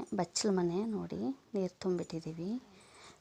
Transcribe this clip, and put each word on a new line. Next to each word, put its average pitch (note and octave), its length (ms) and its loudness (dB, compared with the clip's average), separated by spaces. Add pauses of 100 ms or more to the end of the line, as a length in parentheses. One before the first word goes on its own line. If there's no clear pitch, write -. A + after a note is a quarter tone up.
(220)
ಬಚ್ಚಲ F#3+ 280 0 (120)
ಮನೆ. F3 180 4 (160)
ನೋಡಿ, F3 260 -4 (320)
ನೀರ್ F#3 320 0
ತುಂಬಿಟ್ಟಿದೀವಿ. E3+ 640 -2 (680)